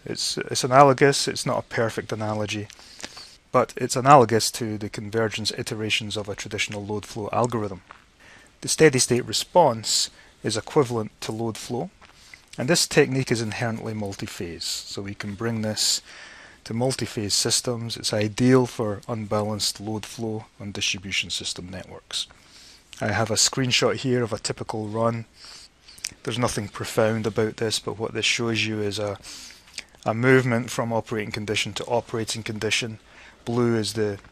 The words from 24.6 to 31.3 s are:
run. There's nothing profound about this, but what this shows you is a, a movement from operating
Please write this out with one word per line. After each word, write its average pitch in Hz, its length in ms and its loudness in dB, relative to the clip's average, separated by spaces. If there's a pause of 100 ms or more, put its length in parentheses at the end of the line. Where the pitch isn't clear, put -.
run. 113 380 0 (1000)
There's 113 160 -4
nothing 113 280 0
profound 110 580 0
about 110 320 0
this, 110 220 -2
but 107 180 -8
what 110 160 -6
this 113 120 -2
shows 113 400 0
you 110 140 -4
is 104 200 -2
a, 101 180 -4 (880)
a 113 80 0
movement 123 560 4
from 117 240 -2
operating 110 380 -2